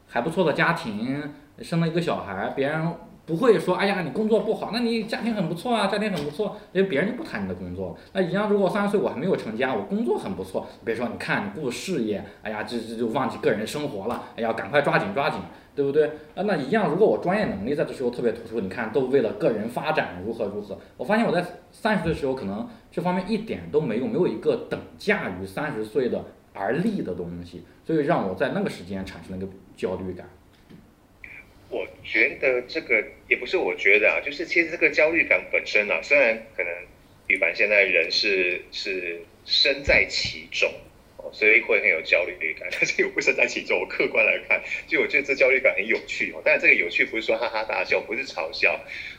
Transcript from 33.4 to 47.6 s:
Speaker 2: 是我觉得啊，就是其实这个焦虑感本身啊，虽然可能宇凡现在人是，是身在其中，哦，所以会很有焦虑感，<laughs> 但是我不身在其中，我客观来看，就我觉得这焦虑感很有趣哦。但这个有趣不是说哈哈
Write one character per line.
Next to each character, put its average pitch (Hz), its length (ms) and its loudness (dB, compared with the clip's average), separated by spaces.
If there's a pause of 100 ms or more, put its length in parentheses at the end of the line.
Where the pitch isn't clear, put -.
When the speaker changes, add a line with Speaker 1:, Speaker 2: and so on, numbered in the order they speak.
Speaker 2:
是 180 140 0
我 95 160 0
觉 101 240 6
得 104 100 6
啊， 80 160 2
就 143 80 -6
是 165 140 -6
其 170 180 2
实 160 60 -6
这 170 80 -6
个 160 100 4
焦 156 220 4
虑 165 140 2
感 90 280 2
本 85 140 2
身 104 240 2
啊， 80 120 0
虽 - 160 4
然 117 240 4 (140)
可 92 60 -2
能 87 100 -4 (540)
宇 95 100 2
凡 82 180 0
现 104 140 2
在 101 140 6
人 87 280 2
是， 92 520 2 (100)
是 90 480 -6 (240)
身 143 380 2
在 113 260 4
其 - 440 -4
中， - 180 0 (460)
哦， 78 160 -10
所 107 160 2
以 113 120 8
会 110 200 2
很 104 100 2
有 80 120 2
焦 87 220 2
虑 87 300 -6
感， 90 140 -12
<laughs> - 20 -8
但 - 160 -2
是 - 180 0
我 - 60 -2
不 - 100 -4
身 - 140 2
在 123 140 2
其 90 160 -6
中， 101 160 0
我 92 60 -4
客 - 200 -2
观 - 180 2
来 92 140 2 (100)
看， 101 140 2 (240)
就 156 140 0
我 107 80 4
觉 147 120 2
得 143 60 -4
这 139 80 0
焦 127 140 6
虑 131 100 4
感 104 160 4
很 95 100 -2
有 110 220 0
趣 95 240 -4
哦。 80 140 -12
但 147 120 4
这 160 120 2
个 139 60 8
有 107 140 0
趣 131 160 2
不 113 120 -6
是 113 60 -4
说 110 140 2
哈 117 120 0
哈 110 160 -4